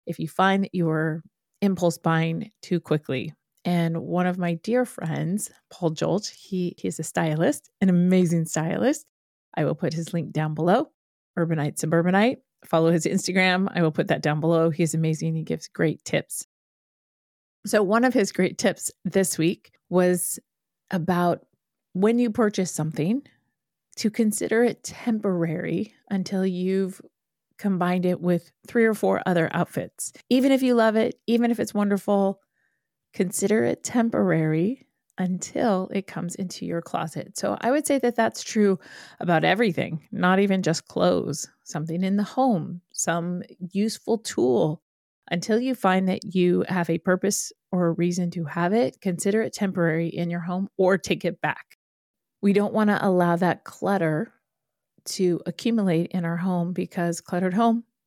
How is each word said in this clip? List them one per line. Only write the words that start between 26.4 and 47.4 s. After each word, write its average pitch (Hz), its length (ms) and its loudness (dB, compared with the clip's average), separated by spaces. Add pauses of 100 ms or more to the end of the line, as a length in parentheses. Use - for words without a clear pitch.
you've 190 560 -2 (560)
combined 180 480 0
it 180 160 0
with 175 300 0 (140)
three 233 200 2
or 220 80 4
four 190 320 0
other 175 280 2
outfits. - 600 -4 (160)
Even 262 220 4
if 269 120 4
you 247 100 4
love 220 220 4
it, 220 320 0
even 233 240 2
if 220 80 -2
it's - 140 -4
wonderful, 202 640 2 (720)
consider 202 520 0
it - 180 -2
temporary 185 1040 0 (300)
until 185 760 -2
it 196 140 -4
comes - 280 -8
into 185 300 -8
your 170 160 -4
closet. - 560 -8
So 202 220 -4
I 233 100 -2
would 294 160 0
say 277 140 2
that 240 160 0
that's 226 280 0
true 202 360 2 (400)
about 170 240 2
everything, 170 680 0
not 185 280 2
even 196 240 2
just - 240 -2
clothes, 180 600 0 (160)
something 160 380 -6
in 190 120 0
the 208 80 0
home, 202 580 -2 (120)
some 170 500 -4 (160)
useful 208 600 -4
tool. 220 640 0 (480)
Until 214 300 0
you 254 160 -2
find 190 340 2
that - 240 -4
you 180 340 2
have 175 220 -2
a 170 80 0
purpose 190 560 -2 (180)